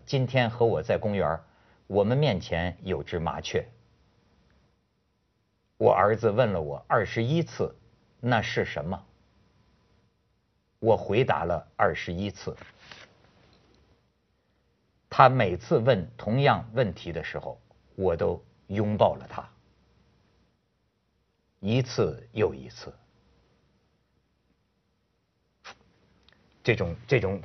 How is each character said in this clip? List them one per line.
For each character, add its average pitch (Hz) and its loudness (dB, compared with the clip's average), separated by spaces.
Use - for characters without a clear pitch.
今 131 0
天 123 2
和 117 2
我 90 2
在 92 0
公 104 -2
园 87 2
儿， 80 -2
我 98 2
们 120 2
面 135 2
前 85 -4
有 90 -4
只 - -6
麻 78 -4
雀。 - -4
我 107 6
儿 101 4
子 110 2
问 107 2
了 90 -2
我 71 -8
二 117 2
十 - -4
一 151 0
次 - -6
，“那 120 2
是 95 -2
什 - -6
么？” 92 -8
我 110 4
回 104 0
答 80 0
了 85 -2
二 95 2
十 - -8
一 95 -4
次。 - -12
他 131 8
每 113 2
次 139 0
问 113 2
同 117 -2
样 123 2
问 113 0
题 - -10
的 80 -6
时 - -8
候， 65 -10
我 92 0
都 90 -2
拥 104 -2
抱 95 4
了 - -16
他， - -12
一 113 0
次 98 -4
又 98 -2
一 65 -16
次。 - -18
这 117 2
种， 87 -4
这 131 2
种 95 -2